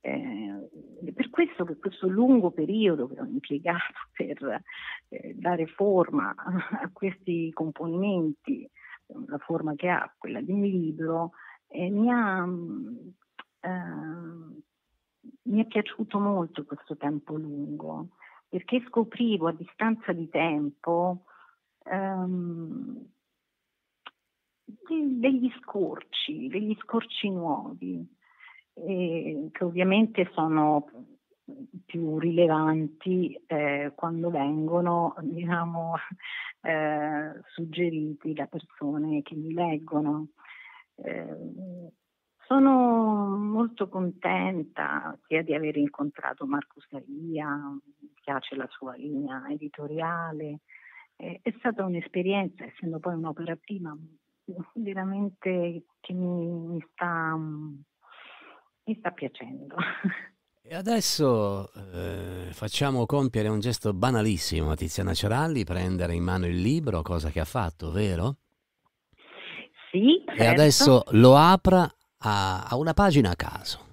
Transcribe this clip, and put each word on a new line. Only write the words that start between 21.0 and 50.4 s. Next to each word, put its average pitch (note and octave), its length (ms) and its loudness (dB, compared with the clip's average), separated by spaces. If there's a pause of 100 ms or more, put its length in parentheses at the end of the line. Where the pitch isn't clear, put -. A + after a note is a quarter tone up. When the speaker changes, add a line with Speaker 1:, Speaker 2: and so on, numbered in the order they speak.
Speaker 1:
ehm, F#3 1200 -4 (1600)
de-, C4+ 540 -2
degli B3+ 320 2 (100)
scorci, - 840 -6
degli G#3+ 340 -2
scorci - 480 -4
nuovi, C3+ 760 -6 (680)
eh, E3+ 760 -4
che - 120 -4
ovviamente F#3 680 2
sono D#3 520 2 (1000)
più D#3+ 340 -4
rilevanti, D#3+ 1120 2 (140)
eh, D3 480 -2
quando E3 340 -4
vengono, E3 920 0
diciamo, E3 760 -4 (340)
<laughs> - 320 -12
eh, D3+ 800 -2 (120)
suggeriti D#3+ 800 -4
da D3+ 120 -4
persone D3+ 760 -4
che - 120 -12
li D#3 180 -8
leggono. D#3 760 -2 (680)
Eh, - 400 -10 (1120)
sono A3+ 920 6
molto G#3+ 520 0
contenta F3+ 1300 -2 (100)
sia D#3+ 160 0
di D#3+ 100 -2
aver D3+ 240 -2
incontrato C#3+ 680 -2
Marco C#3+ 320 -6 (100)
Saia, D3+ 640 -8
mi C#3+ 560 -14 (100)
piace C#3 340 -8
la C3 140 -8
sua B2+ 260 -14
linea C3+ 540 -8
editoriale. D3+ 1080 -8 (560)